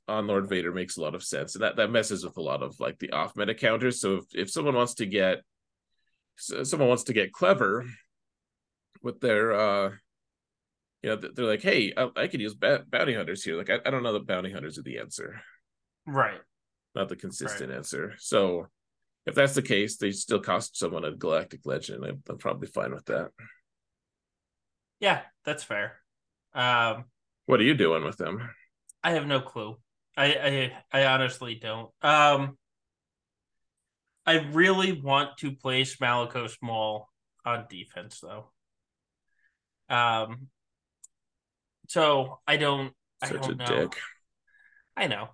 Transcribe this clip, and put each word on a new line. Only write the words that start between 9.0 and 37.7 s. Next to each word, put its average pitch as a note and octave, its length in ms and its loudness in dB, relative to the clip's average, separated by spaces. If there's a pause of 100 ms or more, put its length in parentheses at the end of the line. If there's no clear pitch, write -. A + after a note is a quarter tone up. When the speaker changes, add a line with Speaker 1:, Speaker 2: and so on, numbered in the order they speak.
Speaker 1:
with A#2+ 180 -8
their, A2+ 320 4
uh, G2+ 380 2 (1120)
you - 80 -4
know, G#2+ 80 0
th-, D2+ 180 -12
they're B2 100 -2
like, G#2+ 160 0
"Hey, E3 360 2
I, B2+ 180 2
I C3+ 120 -2
could D3 120 -6
use G#2+ 160 -6
ba-, - 320 2
bounty B2+ 260 0
hunters F#2+ 300 -4
here." E2 140 -4
Like, F2+ 120 -4
I, F#2+ 160 2
I - 40 0
don't C3 140 0
know A2+ 100 0
that - 140 -4
bounty F#2 240 -2
hunters D#2 260 -10
are C#2+ 60 -12
the A#1+ 160 -10
answer. - 420 -12 (640)
Speaker 2:
Right. B2 340 0 (560)
Speaker 1:
Not F#2+ 140 -2
the - 60 -10
consistent C#2+ 560 -8
Speaker 2:
Right. B1+ 60 -10
Speaker 1:
answer. D2+ 420 -8
So F2+ 480 0 (580)
if - 80 -4
that's C#3 220 4
the C3+ 80 2
case, G#2 340 0
they G2 140 -2
still G2 280 0
cost - 380 -2
someone E2+ 280 -4
a D2+ 100 -6
galactic D#2+ 500 -2
legend. C2+ 400 -6
I'm, - 240 -10
I'm - 80 -10
probably - 300 -6
fine - 260 -4
with - 120 -12
that. C#2+ 260 -4 (1700)
Speaker 2:
Yeah, F#3+ 220 2 (220)
that's D3 200 -4
fair. G#2 340 -4 (560)
Um, B2 520 2 (420)
Speaker 1:
What C3 120 6
are G#2+ 40 4
you D3 100 6
doing E2 300 4
with D2 140 -6
them? G2 300 -6 (560)
Speaker 2:
I E3+ 100 0
have D3 120 0
no C#3 160 0
clue. A2+ 380 -10 (360)
I, C#3 560 2 (220)
I, C3+ 80 4
I C3+ 60 6
honestly B2+ 480 0
don't. A2 340 -8 (140)
Um, D3 560 6 (1600)
I E3 120 4 (160)
really F#3+ 400 6
want C#3 480 2
to C#3+ 140 -6
place C3 440 0
Malicos A#2+ 640 0
Maul A2 480 -4 (340)
on A#2 240 -2
defense, - 540 -14